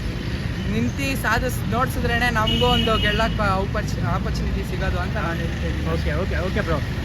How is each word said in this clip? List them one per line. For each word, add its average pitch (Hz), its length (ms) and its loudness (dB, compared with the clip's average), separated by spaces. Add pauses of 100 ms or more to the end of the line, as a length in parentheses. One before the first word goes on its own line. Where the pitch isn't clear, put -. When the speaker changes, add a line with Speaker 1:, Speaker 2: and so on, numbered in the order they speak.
(720)
Speaker 1:
ನಿಂತಿ 254 440 0
ಸಾಧಿಸ್ 240 420 0
ನೋಡ್ಸಿದ್ರೇನೆ 240 720 0
ನಮಗೂ 226 360 2
ಒಂದು 233 320 4
ಗೆಲ್ಲಕ್ 208 400 2
ಪ-, 214 40 0
ಅವಕಾಶ-, 190 640 0
ಆಪರ್ಚುನಿಟಿ 180 640 -2
ಸಿಗೋದು 185 280 0
ಅಂತ 180 160 -2
ನಾನು - 200 -2
ಹೇಳ್ತೀನಿ. - 580 -2
Speaker 2:
ಓಕೆ, 160 200 0
ಓಕೆ, 160 240 0
ಓಕೆ 185 240 0
ಬ್ರೋ. 156 180 0 (260)